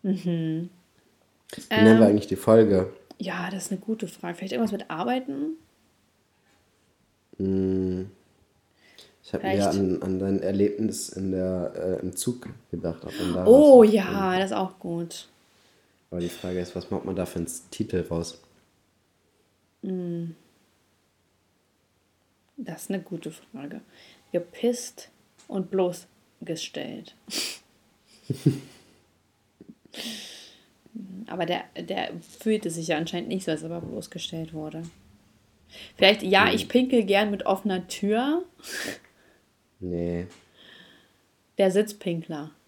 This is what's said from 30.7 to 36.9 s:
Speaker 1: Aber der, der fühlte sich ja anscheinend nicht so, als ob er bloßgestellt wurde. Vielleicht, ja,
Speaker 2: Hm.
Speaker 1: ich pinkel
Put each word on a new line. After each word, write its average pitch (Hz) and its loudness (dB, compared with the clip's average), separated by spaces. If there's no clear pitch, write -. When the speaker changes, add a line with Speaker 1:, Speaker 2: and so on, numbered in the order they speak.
Speaker 1:
Aber 180 -4
der, 175 -4
der 175 -6
fühlte 214 -2
sich 165 -8
ja 165 0
anscheinend 165 -6
nicht 185 -6
so, 165 -2
als 151 -4
ob 165 -10
er 170 -8
bloßgestellt 170 -12
wurde. 156 -10
Vielleicht, 202 4
ja, 196 6
Speaker 2:
Hm. - 2
Speaker 1:
ich - -4
pinkel 254 2